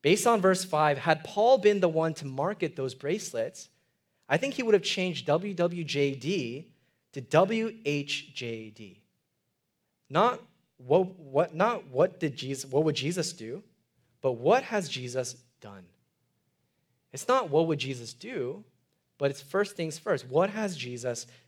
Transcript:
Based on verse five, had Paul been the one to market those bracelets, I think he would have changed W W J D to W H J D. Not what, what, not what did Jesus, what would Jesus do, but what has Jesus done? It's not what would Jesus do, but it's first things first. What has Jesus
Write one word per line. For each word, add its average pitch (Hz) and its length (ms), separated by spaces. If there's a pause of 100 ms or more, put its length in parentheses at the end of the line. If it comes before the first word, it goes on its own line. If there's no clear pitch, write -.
Based 180 240
on 233 140
verse 185 240
five, 151 340
had 160 240
Paul 240 360
been 208 200
the 180 100
one 160 260
to 147 100
market 151 500
those 131 220
bracelets, 139 720 (600)
I 139 80
think 262 180
he 254 100
would 220 100
have 190 80
changed 180 440
W 180 280
W 175 300
J 139 320
D 135 560 (400)
to 139 80
W 208 640
H 143 500
J 113 360
D. 104 300 (1080)
Not 202 340 (360)
what, 170 420
what, 156 340
not 196 320
what 151 320
did 147 160
Jesus, 135 340
what 135 140
would 156 140
Jesus 160 360
do, 120 300 (600)
but 131 100
what 165 320
has 202 240
Jesus 123 480 (240)
done? 101 240 (1300)
It's - 160
not 240 220
what 160 160
would 156 120
Jesus 127 340
do, 190 520 (540)
but 139 120
it's 139 100
first 202 360
things 160 220
first. 131 280
What 160 240
has 202 260
Jesus 123 500 (220)